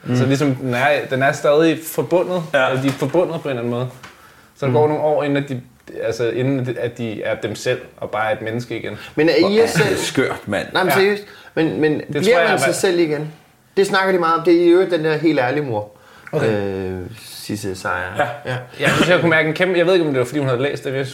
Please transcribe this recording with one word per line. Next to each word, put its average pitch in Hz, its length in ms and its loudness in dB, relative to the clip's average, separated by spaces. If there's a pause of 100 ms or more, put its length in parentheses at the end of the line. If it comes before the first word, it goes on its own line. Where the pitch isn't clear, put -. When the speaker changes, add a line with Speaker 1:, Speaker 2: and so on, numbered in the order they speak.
Speaker 1:
Mm. 123 120 -2
Speaker 2:
Så 127 100 2
ligesom, 139 300 2
den 131 180 -4
er, 127 140 2 (220)
den 131 140 0
er 139 80 4
stadig 156 540 2
forbundet, 175 580 -2 (100)
Speaker 1:
Ja. 131 160 4
Speaker 2:
eller 131 120 -2
de 139 60 0
er 135 40 2
forbundet 156 500 -2
på - 60 -8
en - 20 -4
eller 123 120 -4
anden 120 100 -4
måde. 123 180 -4 (680)
Så - 100 -6
der - 60 0
Speaker 3:
Mm. - 60 0
Speaker 2:
går 151 100 4
nogle 151 160 0
år, 147 200 2
inden 143 200 0
at 143 60 -10
de, 127 120 -6 (420)
altså, 117 260 -2
inden 127 500 -2
at 120 180 -4
de 110 260 -6
er 107 120 -2
dem 107 200 -6
selv, 123 260 -2 (160)
og - 140 -10
bare 107 220 -2
et 107 80 -6
menneske 113 380 -6
igen. 104 180 -10 (180)
Speaker 3:
Men 151 140 4
er 156 60 2
I 156 60 4
jer 190 80 4
Speaker 1:
Hvor 214 140 4
er 220 40 2
Speaker 3:
selv? 170 220 2
Speaker 1:
det - 100 0
skørt, - 480 -2
mand. 95 260 -2
Speaker 3:
Nej, 180 100 0
men 180 80 2
Speaker 2:
Ja. 135 80 2
Speaker 3:
seriøst. 202 240 2 (320)
Men, 139 260 0
men 156 180 2
Speaker 2:
Det - 80 -10
Speaker 3:
bliver 147 160 -4
Speaker 2:
tror 208 80 4
jeg 170 120 4
Speaker 3:
man 160 100 2
Speaker 2:
er - 40 0
Speaker 3:
sig 135 100 0
Speaker 2:
hvad - 60 2
Speaker 3:
selv 180 260 0
igen? 151 340 -2 (440)
Det 196 100 4
snakker 190 240 2
de 190 80 2
meget 165 180 2
om. 160 60 -2
Det 175 100 6
er 170 120 6
i - 20 6
øvrigt 175 240 6
den 160 140 0
der 156 120 2
helt 147 220 2
ærlige 131 260 0
mor. 107 260 -6 (400)
Speaker 2:
Okay. 113 300 0 (140)
Speaker 3:
Øh, 92 240 -6 (220)
Sisse 101 540 -8
Sejer. 90 280 -4 (140)
Speaker 1:
Ja. 135 100 0 (240)
Speaker 3:
Ja. 127 60 -4 (220)
Speaker 2:
Jeg 139 100 0
synes, 165 200 2
jeg 175 100 6
kunne 165 100 2
mærke 160 180 2
en 156 80 -2
kæmpe, 180 220 0
jeg 170 80 4
ved 180 80 2
ikke, 175 120 4
om 151 80 -2
det 131 60 0
var, 120 60 2
fordi 147 140 -4
hun 139 80 0
havde 123 140 0
læst 139 220 -4
det, 143 80 -6
men 131 80 -4
jeg 135 140 -4